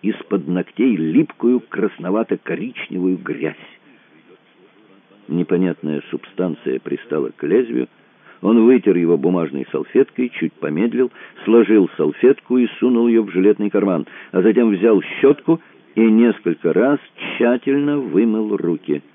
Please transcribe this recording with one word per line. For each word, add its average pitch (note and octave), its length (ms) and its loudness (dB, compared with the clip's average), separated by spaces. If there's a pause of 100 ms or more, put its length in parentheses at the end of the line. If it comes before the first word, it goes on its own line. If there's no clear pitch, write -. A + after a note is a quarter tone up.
из-под G2 440 -4
ногтей G2 480 -2
липкую A2+ 640 0
красновато-коричневую F#2 1600 -6
грязь. - 380 -8 (1700)
Непонятная E2 840 -2
субстанция D2+ 680 -6
пристала C#2+ 500 -6
к - 180 -16
лезвию. A#2 400 -2 (540)
Он A2 240 4
вытер G#2+ 320 4
его E2+ 200 2
бумажной D2+ 540 -2
салфеткой, B2 580 -2
чуть E2 220 -6
помедлил, A#2 600 -4 (340)
сложил G#2+ 500 4
салфетку A#2+ 600 0
и A#2+ 100 2 (120)
сунул A#2+ 280 2
её A2+ 160 4
в F#2+ 80 -12
жилетный G2+ 380 2
карман, F#2+ 360 0 (280)
а F#2 80 2
затем A2 300 4
взял G2+ 300 2 (200)
щётку D3 400 2 (340)
и G#2+ 60 0
несколько A2 720 2
раз C3 260 0 (160)
тщательно C#3 840 -2
вымыл G#2+ 580 0
руки. D2+ 440 -4 (140)